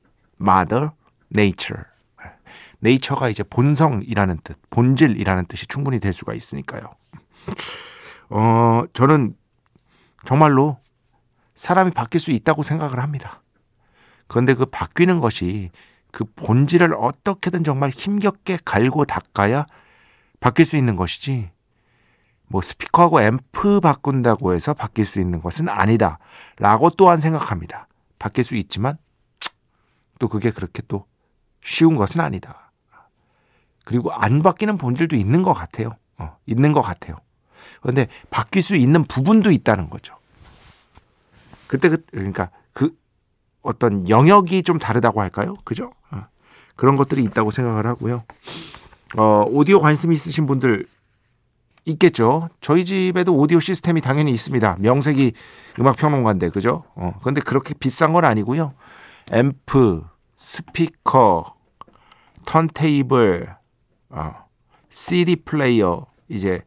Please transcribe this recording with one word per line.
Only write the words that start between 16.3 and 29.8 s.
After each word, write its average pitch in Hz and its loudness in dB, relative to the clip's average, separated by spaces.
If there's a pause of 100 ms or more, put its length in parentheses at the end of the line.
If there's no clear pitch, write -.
어떻게든 175 -4
정말 139 -2
힘겹게 196 -4
갈고 131 0
닦아야 117 -2 (760)
바뀔 131 4
수 156 -2
있는 117 0
것이지, 98 -6 (960)
뭐 95 -4
스피커하고 - 2
앰프 131 2
바꾼다고 123 0
해서 85 -4
바뀔 107 -4
수 101 -6
있는 87 -4
것은 147 -4
아니다라고 107 0
또한 175 6
생각합니다. 139 -4 (300)
바뀔 113 -4
수 120 -4
있지만 113 -6 (1200)